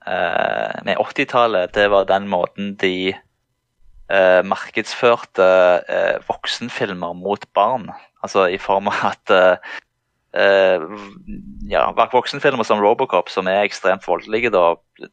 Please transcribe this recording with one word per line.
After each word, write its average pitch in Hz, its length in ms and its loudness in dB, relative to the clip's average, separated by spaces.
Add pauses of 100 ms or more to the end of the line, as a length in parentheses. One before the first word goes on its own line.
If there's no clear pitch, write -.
eh, 85 760 -4
med - 140 -2
åttitallet, 117 760 0
det 101 180 2
var 98 140 4
den 98 220 0
måten 98 500 -4
de, 92 360 -2 (960)
eh, 92 320 4
markedsførte, 92 1500 2
eh, 90 280 0 (100)
voksenfilmer 92 880 -8
mot 95 380 -6
barn. 104 380 0 (320)
Altså 98 260 2
i 92 80 -4
form 98 300 -2
av - 240 -4
at, - 180 -14
eh, 92 280 6 (760)
eh, 95 460 4 (880)
ja, 85 240 0
vok-, 110 220 0
voksenfilmer 131 520 0
som 107 140 0
Robocop, 104 500 0
som 92 180 -4
er 101 180 2
ekstremt 95 420 -4
voldelige 107 440 -2
da, 87 240 2 (380)